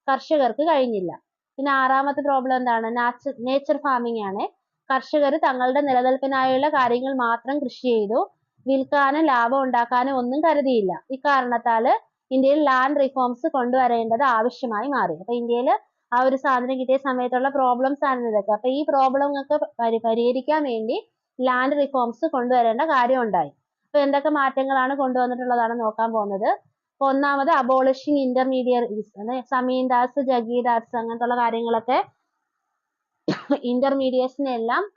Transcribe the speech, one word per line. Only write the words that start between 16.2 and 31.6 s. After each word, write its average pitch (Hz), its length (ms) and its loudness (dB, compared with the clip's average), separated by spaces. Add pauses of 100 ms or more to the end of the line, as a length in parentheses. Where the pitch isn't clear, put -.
ഒരു 262 140 2
സാധനം 262 440 -2
കിട്ടിയ 254 180 0
സമയത്തുള്ള 254 520 -2
പ്രോബ്ലംസ് 269 560 0
ആണ് 247 220 0
ഇതൊക്കെ. 214 240 0
അപ്പൊ 214 180 -2
ഈ 285 200 -2
പ്രോബ്ലം 277 520 2
ഒക്കെ 294 240 -2 (140)
പരി-, 226 220 0
പരിഹരിക്കാൻ 240 640 0
വേണ്ടി 240 460 -4 (320)
ലാൻഡ് 254 400 0
റിഫോംസ് 269 460 -2
കൊണ്ടുവരേണ്ട 247 540 0
കാര്യം 262 400 2
ഉണ്ടായി. 185 260 0
അപ്പൊ - 520 -6
എന്തൊക്കെ 285 300 2
മാറ്റങ്ങളാണ് 269 640 0
കൊണ്ടുവന്നിട്ടുള്ളതാണ് 247 840 -2
നോക്കാൻ 226 320 -2
പോകുന്നത്. 202 360 -2
അപ്പൊ - 600 -4
ഒന്നാമത് 277 380 0
abolishing 262 760 2
intermediaries, 247 800 0 (140)
അല്ലെ, 240 220 -6
സമീന്ദാസ്, 254 800 0
ജഗീദാർസ് 240 760 -2
അങ്ങനത്തുള്ള 233 380 -4
കാര്യങ്ങളൊക്കെ 233 680 -2 (1600)